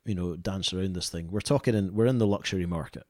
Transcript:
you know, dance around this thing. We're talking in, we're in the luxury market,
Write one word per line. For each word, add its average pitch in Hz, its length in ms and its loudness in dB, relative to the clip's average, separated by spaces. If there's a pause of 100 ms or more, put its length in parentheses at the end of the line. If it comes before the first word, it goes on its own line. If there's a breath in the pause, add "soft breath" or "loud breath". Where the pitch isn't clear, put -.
you 104 100 -2
know, 87 220 -2
dance 95 360 -4
around 92 220 -2
this 87 160 -4
thing. 85 200 -8
We're 101 100 -2
talking 135 340 2
in, 98 200 2
we're 113 120 4
in 127 120 4
the 110 80 4
luxury 95 400 0
market, 85 440 -6